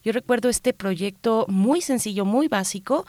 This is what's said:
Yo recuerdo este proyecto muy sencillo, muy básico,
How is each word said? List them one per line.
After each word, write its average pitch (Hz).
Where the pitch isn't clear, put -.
Yo 220
recuerdo 240
este 247
proyecto 196
muy 208
sencillo, 214
muy 254
básico, 208